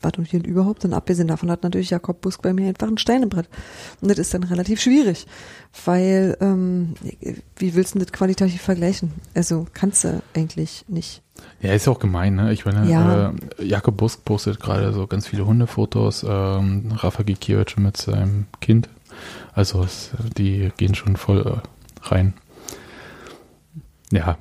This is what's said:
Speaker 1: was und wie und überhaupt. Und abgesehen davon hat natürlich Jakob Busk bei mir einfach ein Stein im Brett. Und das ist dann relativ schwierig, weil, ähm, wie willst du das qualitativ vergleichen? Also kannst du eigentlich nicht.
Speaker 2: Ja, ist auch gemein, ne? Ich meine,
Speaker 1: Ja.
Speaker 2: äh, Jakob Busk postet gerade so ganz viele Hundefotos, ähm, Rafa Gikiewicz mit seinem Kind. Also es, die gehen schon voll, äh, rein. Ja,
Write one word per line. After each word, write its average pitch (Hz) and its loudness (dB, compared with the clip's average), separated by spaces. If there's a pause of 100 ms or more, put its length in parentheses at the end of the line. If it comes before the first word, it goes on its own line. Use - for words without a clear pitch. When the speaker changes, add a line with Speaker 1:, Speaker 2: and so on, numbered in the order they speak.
Speaker 1:
was 160 0
und 165 -4
wie 180 2
und 165 -4
überhaupt. 190 0
Und 175 0
abgesehen 170 0
davon 165 -2
hat 170 -2
natürlich 180 -2
Jakob 175 -4
Busk 185 -6
bei 185 0
mir 190 0
einfach 190 -4
ein 220 0
Stein 254 2
im 220 0
Brett. 170 -4 (520)
Und 196 2
das 202 2
ist - -2
dann 180 0
relativ 180 -2
schwierig, 247 4 (580)
weil, 185 2
ähm, 180 0 (640)
wie 180 -2
willst 185 0
du 202 0
das 180 -4
qualitativ 190 0
vergleichen? 185 0 (220)
Also 170 0
kannst 196 0
du 175 -2 (120)
eigentlich 160 -4
nicht. 165 -8 (380)
Speaker 2:
Ja, 95 0
ist 104 4
auch 123 4
gemein, 95 2
ne? 107 4
Ich 107 -2
meine, 104 4
Speaker 1:
Ja. 104 4 (260)
Speaker 2:
äh, - -8
Jakob 101 0
Busk - 0
postet 104 -2
gerade 101 0
so 98 -2
ganz 101 -2
viele 101 -2
Hundefotos, 110 2
ähm, 98 0
Rafa 92 -2
Gikiewicz 101 0
mit 101 2
seinem 101 0 (140)
Kind. 113 4 (640)
Also 95 0
es, - -6 (260)
die 98 0
gehen 98 2
schon 98 0
voll, 98 2 (220)
äh, - -18
rein. 95 2 (1800)
Ja, 87 0